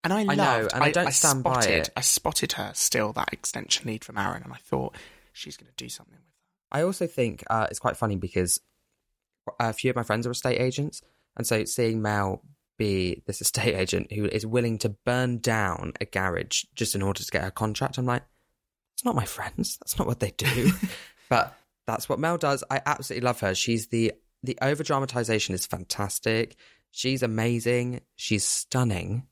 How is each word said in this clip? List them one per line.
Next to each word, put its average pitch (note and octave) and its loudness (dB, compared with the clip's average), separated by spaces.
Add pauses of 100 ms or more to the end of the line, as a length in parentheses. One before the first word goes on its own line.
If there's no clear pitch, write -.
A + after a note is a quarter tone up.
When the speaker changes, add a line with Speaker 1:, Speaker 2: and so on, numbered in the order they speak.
Speaker 1:
And E3+ 2
I G#3 2
Speaker 2:
I G3 2
know, G3+ 4
Speaker 1:
loved, A#2 2
Speaker 2:
and C#3+ 4
I D3 8
Speaker 1:
I, D3+ 6
Speaker 2:
don't F3 2
Speaker 1:
I C#3+ 2
Speaker 2:
stand C3+ 4
by C3 4
Speaker 1:
spotted, G2+ 6 (160)
Speaker 2:
it. - -4
Speaker 1:
I - -2
spotted - 2
her G2+ -6
steal A2 0
that - -2
extension - -4
lead A2 -6
from - -8
Aaron, G2 -2
and - -14
I - -14
thought, - -4 (360)
"She's - -14
gonna - -20
do B2+ -12
something - -14
with - -20
that." - -14
Speaker 2:
I D3+ 2
also F#3 0
think, A#2+ -2
uh, A2 2
it's - -10
quite - -2
funny G2+ 0
because F2+ 0 (1000)
a A2+ 0
few C3 0
of B2 -2
my A#2+ -2
friends A2+ 0
are A#2+ -4
estate B2+ 0
agents, C3+ -2 (340)
and A#2 -4
so A2 2
seeing A2+ 0
Mel G2+ 0 (360)
be F#2+ 0
this - -6
estate A2 2
agent F#2+ 0
who G#2 -2
is G#2+ 0
willing A#2 0
to A2+ -2
burn B2 0
down G#2+ 0
a - -2
garage F#2 -2 (100)
just G#2+ -2
in G2 0
order G2 0
to - -10
get D#2+ 0
her F#2+ -6
contract, A2 -2
I'm B2+ -2
like, B2 0 (720)
"It's - -6
not A#3 0
my G#2+ 0
friends. - -6
That's - -8
not - 2
what A#2 -2
they G2 -2
do." B2+ 2
Speaker 1:
<laughs> - -10
Speaker 2:
But - 2 (300)
that's - -4
what C#3+ 0
Mel E3 0
does. C#3 0
I C3+ 0
absolutely C3 -2
love B2 2
her. F#2+ 0
She's A2+ 0
the, A2+ 2 (300)
the C3 -4
over-dramatization C3 0
is F2+ -2
fantastic. A2+ -2 (340)
She's B2+ 0
amazing. A#2+ 0 (160)
She's - 0
stunning. G#2+ 0